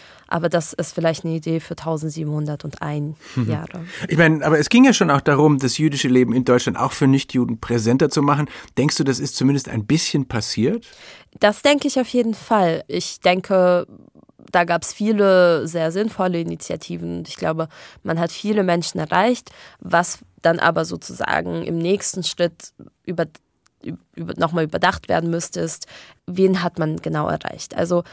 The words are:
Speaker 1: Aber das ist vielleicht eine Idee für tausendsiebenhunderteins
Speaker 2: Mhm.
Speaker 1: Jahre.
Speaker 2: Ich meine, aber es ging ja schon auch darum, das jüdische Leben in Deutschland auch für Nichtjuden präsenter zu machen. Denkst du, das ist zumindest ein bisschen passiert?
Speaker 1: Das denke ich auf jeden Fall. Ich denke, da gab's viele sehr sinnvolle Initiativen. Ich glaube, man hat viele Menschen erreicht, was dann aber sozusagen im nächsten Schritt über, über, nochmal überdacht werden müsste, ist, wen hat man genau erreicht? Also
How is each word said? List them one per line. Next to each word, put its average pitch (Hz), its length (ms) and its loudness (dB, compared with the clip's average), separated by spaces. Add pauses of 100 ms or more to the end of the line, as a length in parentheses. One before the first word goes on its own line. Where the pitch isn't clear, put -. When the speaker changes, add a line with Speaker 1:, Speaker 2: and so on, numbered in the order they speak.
(280)
Speaker 1:
Aber 170 200 -2
das 165 260 0
ist - 200 -6
vielleicht 165 320 -2
eine 165 80 -2
Idee 160 260 -2
für 165 160 -8
tausendsiebenhunderteins 151 1400 -6 (180)
Speaker 2:
Mhm. 120 140 0
Speaker 1:
Jahre. 165 340 -6 (240)
Speaker 2:
Ich 151 120 0
meine, 160 260 4
aber 151 140 4
es 147 100 0
ging 247 160 6
ja 262 80 6
schon 175 160 2
auch 139 120 4
darum, 147 360 4
das 131 220 -2
jüdische 147 280 0
Leben 123 280 4
in 127 100 2
Deutschland 123 320 2
auch 135 140 -2
für - 160 2
Nichtjuden 123 520 2
präsenter 120 520 2
zu 156 100 0
machen. 143 260 2 (300)
Denkst 143 200 2
du, 156 60 0
das 135 140 0
ist 143 200 -6
zumindest 135 320 2
ein 107 180 -4
bisschen 151 400 0
passiert? 123 580 -2 (540)
Speaker 1:
Das 208 240 2
denke 285 240 4
ich 262 120 0
auf 247 100 -2
jeden 226 260 0
Fall. 180 520 0
Ich - 340 -8
denke, 180 680 2 (640)
da 175 120 4
gab's 170 300 -2
viele 185 720 4
sehr 160 240 -2
sinnvolle 185 480 -2
Initiativen. 170 880 -8
Ich - 80 -14
glaube, 160 320 -4 (340)
man 165 180 -4
hat 170 120 -2
viele 208 320 -2
Menschen 175 340 -2
erreicht, 180 540 0 (280)
was 175 400 -2 (220)
dann 165 160 2
aber 165 280 2
sozusagen 170 800 -4
im 165 140 -4
nächsten 180 460 -2
Schritt - 500 -6 (320)
über, 165 220 -4 (880)
über, 165 220 -10
nochmal 170 260 0
überdacht 175 440 0
werden 170 220 0
müsste, 170 300 -4
ist, 165 260 -6 (400)
wen 185 380 2
hat 175 160 -4
man 156 180 -2
genau 160 300 -4
erreicht? - 500 -6
Also 175 360 0